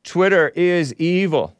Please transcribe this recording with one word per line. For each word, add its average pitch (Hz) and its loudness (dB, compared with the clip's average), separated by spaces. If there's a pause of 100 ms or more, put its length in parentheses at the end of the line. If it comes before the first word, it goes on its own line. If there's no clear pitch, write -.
Twitter 185 2
is 175 -2
evil. 165 -2